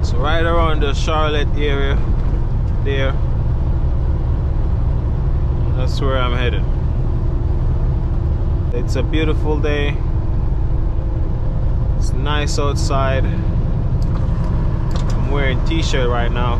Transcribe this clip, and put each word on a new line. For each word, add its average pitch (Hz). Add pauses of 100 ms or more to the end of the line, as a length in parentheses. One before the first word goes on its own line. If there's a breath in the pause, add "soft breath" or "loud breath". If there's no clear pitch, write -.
So -
right 151
around 165
the 143
Charlotte 156
area 139 (880)
there, 135 (2750)
that's 123
where 131
I'm 127
headed. 123 (2000)
It's -
a 135
beautiful 151
day. 147 (2000)
It's -
nice 147
outside. 135
I'm -
wearing 135
t-shirt 143
right 120
now. 113